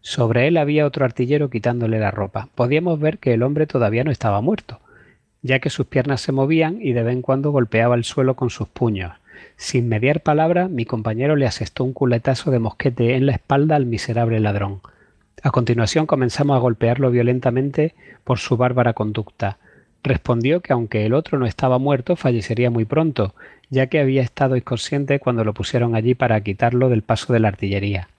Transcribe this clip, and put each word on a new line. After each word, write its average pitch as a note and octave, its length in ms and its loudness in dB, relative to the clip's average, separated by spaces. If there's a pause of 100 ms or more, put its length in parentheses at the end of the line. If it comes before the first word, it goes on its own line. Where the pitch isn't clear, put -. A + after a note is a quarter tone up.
Sobre A#2+ 480 0
él E3+ 80 2
había D3 300 2
otro C#3 180 -2
artillero C3 440 0
quitándole A#2 520 -2
la G2+ 100 0
ropa. F#2+ 440 -6
Podíamos D#3 440 0
ver D3+ 200 -2
que B2 160 0
el A2+ 100 2
hombre D3+ 240 -2
todavía A#2 340 0
no D#3 80 0
estaba G#2+ 300 0
muerto, F3 400 -4 (600)
ya C3 180 0
que C3+ 100 -4
sus - 160 -4
piernas C3 340 -2
se - 120 -4
movían D#3+ 480 0
y D3 140 -2
de A#2+ 100 0
vez A#2+ 100 0
en B2+ 80 -4
cuando C#3 300 0
golpeaba B2 420 2
el A#2+ 100 0
suelo C3 300 0
con B2 160 -2
sus - 180 -8
puños. G2 440 -2 (440)
Sin A#2+ 320 -2
mediar B2 320 2
palabra, E3 480 2
mi B2+ 160 -2
compañero A2+ 520 -2
le C#3 100 2
asestó - 380 -4
un C3 80 -2
culetazo B2+ 580 0
de B2+ 80 2
mosquete A#2+ 560 0
en C3+ 120 2
la C#3 60 2
espalda C#3+ 440 2
al C3+ 100 2
miserable A#2 540 -2
ladrón. G2+ 400 -2 (600)
A C3+ 80 0
continuación A#2+ 560 0
comenzamos C#3 500 0
a B2 40 2
golpearlo B2 500 2
violentamente B2+ 840 0 (300)
por A#2+ 140 0
su - 180 -2
bárbara B2 360 2
conducta. G#2 680 -6 (440)
Respondió B2+ 580 0
que - 120 -4
aunque A2+ 340 0
el A2+ 80 2
otro D3+ 240 0
no B2+ 80 0
estaba B2+ 320 0
muerto, C#3 380 0
fallecería A#2+ 540 0
muy A2+ 140 0
pronto, C3+ 500 -2 (360)
ya C3 160 0
que D3+ 140 0
había C3+ 220 2
estado B2+ 340 0
inconsciente C#3 640 -2
cuando A#2 240 -2
lo G#2 100 -2
pusieron A#2 400 -2
allí A2+ 200 2
para A#2 260 2
quitarlo A#2+ 480 0
del A2+ 140 2
paso - 300 -2
de A2+ 80 4
la A2 80 4
artillería. G2 600 -4 (100)